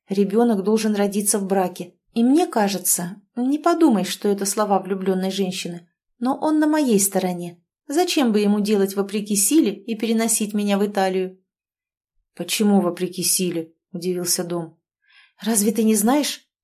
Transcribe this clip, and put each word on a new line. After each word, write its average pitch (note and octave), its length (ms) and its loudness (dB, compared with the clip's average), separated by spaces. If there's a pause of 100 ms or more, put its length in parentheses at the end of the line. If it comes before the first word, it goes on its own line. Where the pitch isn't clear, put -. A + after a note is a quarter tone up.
Ребенок G3+ 560 2
должен G#3+ 320 0
родиться G3+ 420 0
в G3 80 -4
браке. F3+ 500 -2 (180)
И A#3 100 0
мне D4 240 4
кажется, G3 720 -2 (140)
не C4 240 -2
подумай, D#4 460 2
что - 240 -4
это G3 160 -2
слова G3+ 340 0
влюбленной F#3+ 500 -2
женщины, F#3 600 -6 (280)
но C4 200 -2
он D#4 220 0
на D4+ 60 4
моей D4+ 320 2
стороне. F3+ 640 -2 (280)
Зачем D4+ 420 2
бы G#3 80 2
ему G#3 220 2
делать G3 340 0
вопреки G3+ 400 -2
силе A#3+ 380 2
и - 220 -10
переносить A3+ 580 -2
меня G#3 240 0
в G3+ 80 0
Италию? F#3+ 520 -2 (1000)
"Почему G3+ 420 2
вопреки F3 420 -2
силе?" E3+ 520 -2 (180)
удивился F3+ 540 -2
дом. E3+ 340 -8 (600)
"Разве A3 320 0
ты A3+ 100 0
не A3 120 4
знаешь? B3 520 0 (160)